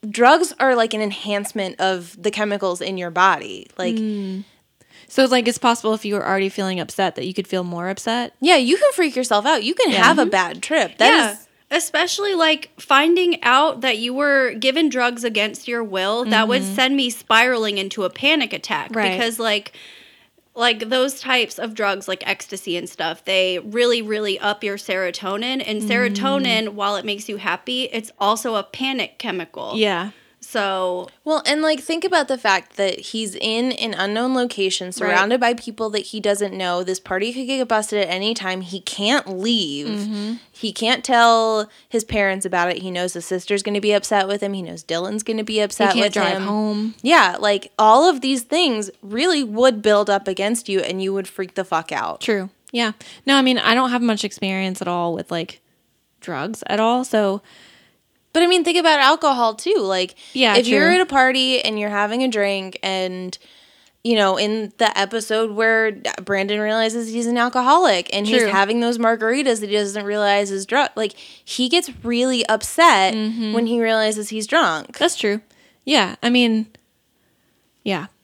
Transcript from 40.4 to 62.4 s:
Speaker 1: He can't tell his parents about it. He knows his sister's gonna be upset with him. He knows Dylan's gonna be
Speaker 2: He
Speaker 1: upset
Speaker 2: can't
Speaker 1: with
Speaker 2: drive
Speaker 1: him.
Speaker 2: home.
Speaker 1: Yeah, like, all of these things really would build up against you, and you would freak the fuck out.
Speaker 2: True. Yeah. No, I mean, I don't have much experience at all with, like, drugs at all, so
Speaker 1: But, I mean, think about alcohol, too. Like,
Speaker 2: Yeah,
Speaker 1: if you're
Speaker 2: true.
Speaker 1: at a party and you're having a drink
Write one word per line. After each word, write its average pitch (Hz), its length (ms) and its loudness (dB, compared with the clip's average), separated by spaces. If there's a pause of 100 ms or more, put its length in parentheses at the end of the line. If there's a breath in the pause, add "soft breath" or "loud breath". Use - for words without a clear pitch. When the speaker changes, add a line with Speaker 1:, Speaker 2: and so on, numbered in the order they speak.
Speaker 1:
He 214 220 -8
can't 226 320 -2
tell 226 640 4 (220 soft breath)
his 226 140 -2
parents 196 420 -2
about 180 240 0
it. 180 80 -4
He 185 120 -8
knows 180 220 -4
his 170 140 -10
sister's 196 360 -2
gonna 208 200 -2
be 208 100 2
upset 202 340 2
with 202 160 -4
him. 202 120 -4
He 190 80 -6
knows 170 200 -12
Dylan's 190 400 -6
gonna 220 220 -4
be 220 120 -6
Speaker 2:
He 208 40 2
Speaker 1:
upset 202 320 2
Speaker 2:
can't 220 140 2
Speaker 1:
with 196 80 -2
Speaker 2:
drive 190 240 0
Speaker 1:
him. 190 60 -4
Speaker 2:
home. 214 580 -2
Speaker 1:
Yeah, 233 360 4
like, 208 400 0
all 233 300 8
of 277 140 0
these 269 200 0
things 240 480 0 (120)
really 277 420 0
would 220 380 2
build 208 260 4
up 202 180 2
against 202 440 -2
you, 190 100 0
and 190 220 -4
you 190 100 -4
would 196 160 -4
freak 185 260 -10
the 190 100 -4
fuck 165 280 -4
out. 82 300 -4
Speaker 2:
True. 196 260 -2 (240)
Yeah. 233 200 0 (340 loud breath)
No, 277 100 4
I 269 60 6
mean, 254 160 4
I 226 160 4
don't 254 160 2
have 240 120 0
much 220 220 0
experience 190 560 -4
at - 80 -6
all 175 260 -2
with, - 160 -8
like, - 300 -6 (600)
drugs 170 460 -8
at 208 140 -2
all, 240 240 2
so 208 380 0 (880 soft breath)
Speaker 1:
But, 339 120 4
I - 20 4
mean, 359 160 4
think 339 160 2
about 320 220 4
alcohol, 269 560 2
too. 392 220 0
Like, 190 360 -2 (200 loud breath)
Speaker 2:
Yeah, 233 220 4
Speaker 1:
if 233 120 4
you're 285 180 4
Speaker 2:
true. 349 80 6
Speaker 1:
at 359 60 4
a 370 40 4
party 262 580 2
and 214 180 -2
you're 208 100 -2
having 208 320 0
a 262 60 2
drink 196 520 -2